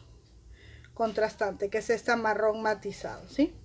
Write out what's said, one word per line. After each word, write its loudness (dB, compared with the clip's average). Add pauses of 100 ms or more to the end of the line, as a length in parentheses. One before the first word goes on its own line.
(920)
contrastante, -2
que -2
es 0
esta 2
marrón 2
matizado, -4
¿sí? 2